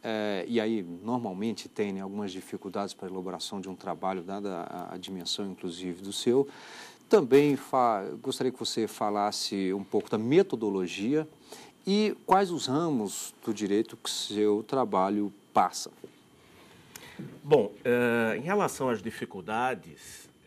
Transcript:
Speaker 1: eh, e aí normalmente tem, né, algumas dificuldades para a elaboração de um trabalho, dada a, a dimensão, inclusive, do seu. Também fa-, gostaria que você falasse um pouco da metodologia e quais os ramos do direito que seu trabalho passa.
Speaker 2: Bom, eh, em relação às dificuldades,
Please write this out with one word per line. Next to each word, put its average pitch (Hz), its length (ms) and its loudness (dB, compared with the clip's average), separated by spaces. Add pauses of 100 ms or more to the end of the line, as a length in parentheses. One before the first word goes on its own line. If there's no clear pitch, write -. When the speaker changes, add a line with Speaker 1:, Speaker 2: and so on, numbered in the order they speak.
Speaker 1:
eh, 107 440 -2
e 117 140 2
aí 107 220 0
normalmente 104 840 -4
tem, 104 240 -2
né, 95 80 -6
algumas 98 320 -6
dificuldades 95 640 -8
para - 140 -12
a 90 40 -8
elaboração 92 480 -6
de 92 80 -8
um 95 80 -10
trabalho, 92 460 -4
dada 98 360 -6
a, 85 360 -10
a 85 60 -10
dimensão, 95 500 -6
inclusive, 90 540 -8
do 98 100 -10
seu. 135 340 4 (640)
Também 143 460 8
fa-, 120 480 2 (180)
gostaria 127 300 -2
que 127 80 -12
você 110 280 -2
falasse 101 840 0
um 101 100 -2
pouco - 280 0
da 113 80 0
metodologia 113 1080 2 (600)
e 208 280 2 (120)
quais 190 240 6
os 143 160 -4
ramos 127 640 0 (100)
do 117 80 -4
direito 104 460 0
que - 140 -8
seu 104 500 0
trabalho 104 720 0 (180)
passa. - 380 2 (1500)
Speaker 2:
Bom, 143 280 6 (120)
eh, 117 540 4
em 110 40 -6
relação 160 500 0
às 107 100 -2
dificuldades, 107 1300 -6 (180)